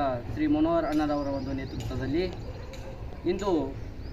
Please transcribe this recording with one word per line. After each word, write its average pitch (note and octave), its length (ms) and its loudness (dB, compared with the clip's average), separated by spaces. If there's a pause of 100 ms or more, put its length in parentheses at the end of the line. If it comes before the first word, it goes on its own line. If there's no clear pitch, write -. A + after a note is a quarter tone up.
(340)
ಶ್ರೀ D3+ 120 2
ಮನೋಹರ್ D#4+ 380 6
ಅಣ್ಣರವರ D4 420 2
ಒಂದು C4 260 -2
ನೇತೃತ್ವದಲ್ಲಿ C3+ 720 0 (1040)
ಇಂದು E3+ 460 2 (360)